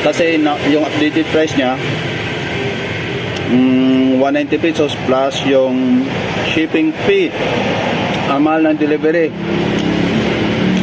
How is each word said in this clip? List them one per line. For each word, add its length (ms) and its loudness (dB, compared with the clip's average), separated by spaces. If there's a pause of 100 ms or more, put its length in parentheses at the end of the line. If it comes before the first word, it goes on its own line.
Kasi 400 2
na, 160 2 (100)
yung 160 4
updated 480 0
price 240 0
niya, 240 0 (1800)
mm, 640 4
one 160 2
ninety 240 0
pesos 320 0 (160)
plus 400 2
yung 560 2 (480)
shipping 400 0 (160)
fee. 240 2 (960)
Ang 160 0
mahal 240 2
ng 80 2
delivery. 560 0 (1500)